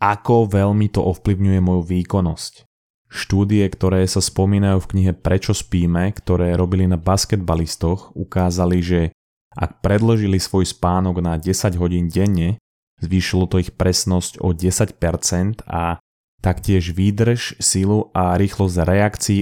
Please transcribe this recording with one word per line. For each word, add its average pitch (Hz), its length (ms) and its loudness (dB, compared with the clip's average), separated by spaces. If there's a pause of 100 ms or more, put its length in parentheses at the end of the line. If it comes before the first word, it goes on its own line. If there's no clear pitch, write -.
ako 104 480 2
veľmi 104 400 2
to - 160 0
ovplyvňuje 95 560 0
moju 90 240 2
výkonnosť. 90 800 -4 (400)
Štúdie, 101 640 0
ktoré 95 400 0
sa - 80 -2
spomínajú 98 640 0
v - 80 -8
knihe 95 240 2
Prečo 95 400 -2
spíme, 87 560 0
ktoré 87 480 -2
robili 90 320 2
na 90 80 2
basketbalistoch, 87 1200 -2
ukázali, 90 640 0
že 87 200 0 (520)
ak - 320 -6
predĺžili 104 560 2
svoj 92 320 0
spánok 90 480 0
na 85 160 0
desať 92 400 -2
hodín 87 320 0
denne, 104 480 0 (400)
zvýšilo 92 480 0
to 92 160 0
ich - 160 -8
presnosť 90 640 -2
o 92 80 0
desať 92 480 -2
percent 90 720 -2
a 85 320 -4 (400)
taktiež 90 560 0
výdrž, 110 640 0
silu 98 560 0
a 90 240 2
rýchlosť 90 480 0
reakcií 101 520 0